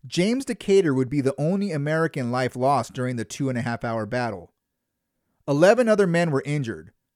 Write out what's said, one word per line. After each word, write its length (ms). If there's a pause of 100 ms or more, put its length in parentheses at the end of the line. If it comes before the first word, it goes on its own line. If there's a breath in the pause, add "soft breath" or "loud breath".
James 400
Decatur 480
would 160
be 120
the 180
only 320
American 600
life 240
lost 380
during 220
the 100
two-and-a-half-hour 800
battle. 460 (960)
Eleven 420
other 160
men 240
were 160
injured, 460 (240)